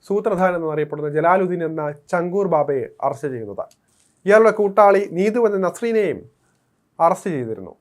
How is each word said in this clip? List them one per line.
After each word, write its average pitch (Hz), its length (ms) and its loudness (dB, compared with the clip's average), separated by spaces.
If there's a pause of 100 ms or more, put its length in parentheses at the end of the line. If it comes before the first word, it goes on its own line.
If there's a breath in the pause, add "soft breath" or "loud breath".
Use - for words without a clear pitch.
സൂത്രധാരൻ 190 500 0
എന്നറിയപ്പെടുന്ന 151 540 -4
ജലാലുദ്ദീൻ 170 540 2
എന്ന 156 300 -4 (160)
ചങ്കൂർ 180 360 -2
ബാബയെ 143 400 0 (160)
അറസ്റ്റ് 139 260 -4
ചെയ്യുന്നത്. 104 360 -8 (640)
ഇയാളുടെ 214 240 6
കൂട്ടാളി 202 600 4
നീതു 214 340 0
എന്ന 196 220 0
നസ്രീനെയും 196 540 -2 (800)
അറസ്റ്റ് 175 300 2
ചെയ്തിരുന്നു. 113 500 -8